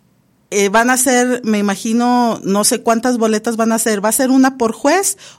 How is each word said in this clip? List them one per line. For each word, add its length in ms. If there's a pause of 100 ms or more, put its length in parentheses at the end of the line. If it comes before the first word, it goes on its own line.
(520)
eh, 160
van 220
a 80
ser, 480
me 140
imagino, 840
no 220
sé 160
cuántas 360
boletas 380
van 160
a 40
hacer, 280
¿va 60
a 40
ser 180
una 260
por 160
juez 440 (220)